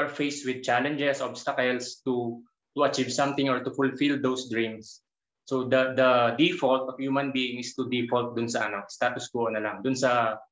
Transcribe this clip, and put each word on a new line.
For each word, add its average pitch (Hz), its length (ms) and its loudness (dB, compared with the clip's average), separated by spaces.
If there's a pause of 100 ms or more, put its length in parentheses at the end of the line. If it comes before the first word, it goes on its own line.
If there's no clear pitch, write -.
are 139 80 0
faced 143 400 -4
with 127 160 -4
challenges, 139 560 2
obstacles 127 880 -2
to, 120 340 -2 (320)
to 143 140 4
achieve 127 240 -2
something 139 400 2
or 123 100 0
to 131 80 -6
fulfill 135 480 0
those 127 320 -2
dreams. 110 540 -4 (400)
So 127 240 -2
the, 131 260 4
the 123 460 6
default 131 480 2
of 131 100 -8
human 135 320 -2
being 127 300 -2
is - 160 -10
to 127 100 -2
default 120 480 0
dun 117 140 -2
sa, 117 180 -2
ano, 101 220 -6
status 123 400 -2
quo 117 180 -2
na 107 160 -2
lang, 104 220 -6
dun 131 100 0
sa, 120 460 2 (120)